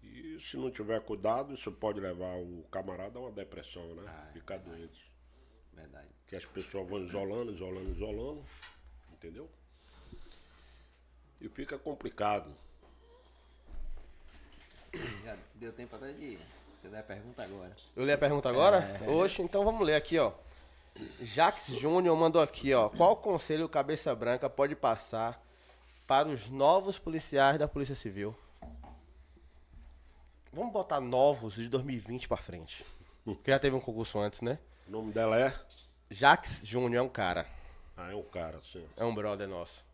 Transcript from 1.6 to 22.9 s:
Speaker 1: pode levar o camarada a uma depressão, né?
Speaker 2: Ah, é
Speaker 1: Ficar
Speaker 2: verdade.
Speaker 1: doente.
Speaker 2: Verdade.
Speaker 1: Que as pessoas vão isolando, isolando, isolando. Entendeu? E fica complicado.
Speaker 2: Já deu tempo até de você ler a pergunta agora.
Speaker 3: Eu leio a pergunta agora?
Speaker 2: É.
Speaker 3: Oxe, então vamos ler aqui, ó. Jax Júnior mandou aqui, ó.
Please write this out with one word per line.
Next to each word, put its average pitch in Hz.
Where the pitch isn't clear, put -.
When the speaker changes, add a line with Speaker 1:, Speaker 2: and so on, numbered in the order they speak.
Speaker 1:
pode 101
levar 92
o 87
camarada 95
a -
uma 123
depressão, 92
né? 87
Speaker 2:
Ah, 78
é 76
Speaker 1:
Ficar 90
Speaker 2:
verdade. 90
Speaker 1:
doente. -
Speaker 2:
Verdade. 73
Speaker 1:
Que -
as 90
pessoas 95
vão 98
isolando, 101
isolando, 92
isolando. 110
Entendeu? 107
E -
fica 139
complicado. 104
Speaker 2:
Já 110
deu 113
tempo 113
até 131
de 139
você -
ler 107
a 110
pergunta 110
agora. 95
Speaker 3:
Eu 127
leio 143
a 143
pergunta 143
agora? 160
Speaker 2:
É. 113
Speaker 3:
Oxe, 180
então 196
vamos 220
ler 151
aqui, 156
ó. 120
Jax 143
Júnior 165
mandou 160
aqui, 139
ó. 113